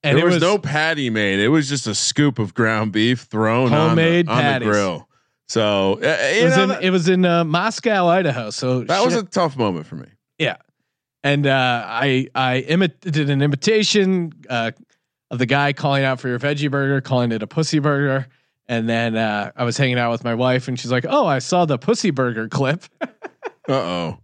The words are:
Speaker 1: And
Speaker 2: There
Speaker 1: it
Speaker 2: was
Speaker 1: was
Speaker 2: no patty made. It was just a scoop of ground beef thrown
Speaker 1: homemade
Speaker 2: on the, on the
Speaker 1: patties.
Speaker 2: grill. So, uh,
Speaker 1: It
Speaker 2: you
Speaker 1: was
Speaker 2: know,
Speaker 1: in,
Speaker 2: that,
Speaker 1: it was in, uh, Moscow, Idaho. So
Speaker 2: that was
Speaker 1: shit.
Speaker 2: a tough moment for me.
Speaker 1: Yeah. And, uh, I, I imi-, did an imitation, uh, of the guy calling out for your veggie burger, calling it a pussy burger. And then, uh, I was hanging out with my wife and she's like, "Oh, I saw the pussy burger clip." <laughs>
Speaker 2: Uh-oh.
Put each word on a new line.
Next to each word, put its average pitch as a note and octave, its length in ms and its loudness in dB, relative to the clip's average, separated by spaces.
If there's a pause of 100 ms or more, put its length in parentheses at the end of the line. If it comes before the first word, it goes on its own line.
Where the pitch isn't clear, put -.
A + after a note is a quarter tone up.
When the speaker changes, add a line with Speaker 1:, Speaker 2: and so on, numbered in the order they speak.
Speaker 1:
And C#3 140 2
Speaker 2:
There E3 80 4
Speaker 1:
it - 20 4
Speaker 2:
was F3 100 4
Speaker 1:
was D#3 60 2
Speaker 2:
no G3 160 2
patty D3+ 520 -2
made. G2+ 300 0
It A2 80 4
was D3 200 2
just C3+ 180 -4
a G#2 80 -4
scoop D3 440 0
of G#2 160 -4
ground A2 380 0
beef A2+ 300 2
thrown A2+ 480 0
Speaker 1:
homemade E3 580 2
Speaker 2:
on A#2 80 0
the, - 60 2
on - 20 2
the C#3+ 80 2
Speaker 1:
patties. A#2+ 160 -2
Speaker 2:
grill. G2 400 -2 (400)
So, G2+ 540 2
uh, D3+ 180 0
Speaker 1:
It C#3+ 180 0
Speaker 2:
you A#3+ 60 4
Speaker 1:
was C4 120 4
Speaker 2:
know, - 80 4
Speaker 1:
in, G3 40 0
Speaker 2:
that, G3 160 -4
Speaker 1:
it F#3 60 2
was F3+ 180 0
in, F#3 160 2
uh, E3+ 200 2
Moscow, F#3 640 0
Idaho. C#3 420 0
So B2+ 340 -2
Speaker 2:
that F#3+ 200 0
was F3 100 2
Speaker 1:
shit. G#3+ 100 -2
Speaker 2:
a - 20 -12
tough D#3+ 300 -2
moment F#2 300 -2
for D#2+ 100 -14
me. C2 120 -14 (300)
Speaker 1:
Yeah. C3 180 -2 (680)
And, C#3+ 240 2
uh, B2+ 400 2
I, C3 480 0
I C3 340 0
imi-, F3 320 0
did D3+ 300 -2
an C#3 120 2
imitation, F#3+ 920 0 (160)
uh, A#2 240 -2 (580)
of B2 80 -6
the B2+ 80 0
guy C#3+ 260 2
calling C#3 320 0
out C3 160 0
for C3 80 -6
your A#2+ 100 -2
veggie C#3+ 320 -2
burger, C#3 300 0
calling B2 320 0
it A2 100 -4
a G#2 40 -6
pussy D#3+ 320 -2
burger. C#3 480 0 (420)
And A#2 200 -2
then, A2+ 280 0
uh, G#2+ 400 -2
I B2+ 80 -2
was A#2+ 120 -2
hanging B2+ 220 0
out A#2+ 120 0
with A#2 140 -4
my A#2 100 -2
wife B2+ 340 0
and B2 100 -6
she's A#2+ 140 -8
like, B2 160 0
"Oh, C4+ 180 2
I C#3 120 0
saw F3 260 2
the C#3+ 140 0
pussy A3 320 0
burger A#2+ 380 -2
clip." C#3 360 -2 (160)
<laughs> - 0 - (680)
Speaker 2:
Uh-oh. F2 560 -4